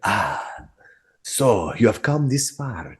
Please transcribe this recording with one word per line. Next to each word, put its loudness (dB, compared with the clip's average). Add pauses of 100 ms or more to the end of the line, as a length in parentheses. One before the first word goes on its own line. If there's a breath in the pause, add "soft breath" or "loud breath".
Ah, -4 (520 soft breath)
so 2
you 4
have 4
come 0
this 0
far. -10